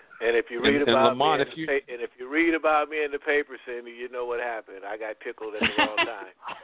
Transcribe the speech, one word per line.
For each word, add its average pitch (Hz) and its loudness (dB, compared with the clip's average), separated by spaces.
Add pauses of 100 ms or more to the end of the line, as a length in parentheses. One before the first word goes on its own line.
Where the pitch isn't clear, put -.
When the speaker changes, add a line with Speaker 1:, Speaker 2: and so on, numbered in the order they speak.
(200)
Speaker 1:
And 117 4
if 117 2
you 120 -6
Speaker 2:
And, 127 0
Speaker 1:
read 143 6
Speaker 2:
and 139 4
Speaker 1:
about 131 6
Speaker 2:
Lamont, 143 2
Speaker 1:
me - 2
in 131 -2
Speaker 2:
if - -14
Speaker 1:
the 160 -8
Speaker 2:
you 160 -6
Speaker 1:
pa-, 139 -2
and 120 -8
if 117 -6
you 123 -12
read 165 2
about 151 2
me 151 -2
in 143 -2
the 143 -4
paper, 147 0 (100)
Cindy, 120 -10
you 120 -10
know 123 -6
what 120 -2
happened. 107 -8
I 104 -8
got 110 -8
tickled 110 -10
at 107 -6
the - 2 (100)
wrong 285 0
time. 226 -4
<laughs> - -20 (200)